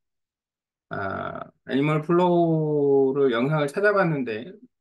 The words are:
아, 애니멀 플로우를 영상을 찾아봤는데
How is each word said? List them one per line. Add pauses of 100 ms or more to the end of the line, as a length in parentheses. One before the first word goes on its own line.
(880)
아, (300)
애니멀
플로우를
영상을
찾아봤는데 (280)